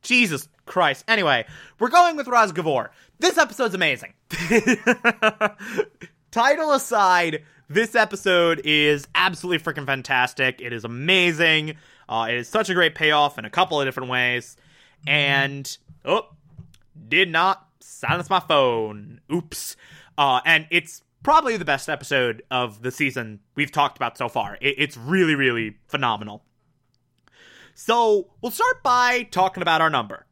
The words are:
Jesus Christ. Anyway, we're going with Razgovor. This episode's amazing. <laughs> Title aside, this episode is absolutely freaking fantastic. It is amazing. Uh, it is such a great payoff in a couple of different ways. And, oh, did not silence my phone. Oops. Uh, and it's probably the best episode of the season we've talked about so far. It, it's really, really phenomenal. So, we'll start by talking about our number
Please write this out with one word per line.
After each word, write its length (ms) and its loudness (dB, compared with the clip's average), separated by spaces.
Jesus 460 -2
Christ. 420 0
Anyway, 380 2
we're 100 0
going 260 6
with 120 -8
Razgovor. 640 0
This 180 2
episode's 360 0
amazing. 400 -2
<laughs> 240 -4
Title 400 2
aside, 720 2
this 280 0
episode 680 2
is 520 2
absolutely 480 -2
freaking 220 -8
fantastic. 760 -2
It 100 -10
is 140 -10
amazing. 920 0
Uh, 220 -2
it 60 -2
is 120 -6
such 220 -2
a 40 -2
great 220 2
payoff 420 2
in 80 -12
a 40 -12
couple 320 0
of 60 -2
different 220 -8
ways. 460 -2
And, 720 -2
oh, 220 -2
did 220 2
not 380 -2
silence 500 -6
my 100 2
phone. 800 0
Oops. 440 -8
Uh, 280 2
and 240 2
it's 320 -2
probably 340 4
the 80 -6
best 240 -2
episode 600 -2
of 300 -4
the 100 -6
season 480 -6
we've 160 -4
talked 260 -2
about 200 -6
so 120 -4
far. 320 -6
It, 160 0
it's 180 -2
really, 400 0
really 420 0
phenomenal. 560 -4
So, 560 0
we'll 100 -8
start 320 -2
by 460 2
talking 320 -2
about 200 2
our 100 4
number 400 -4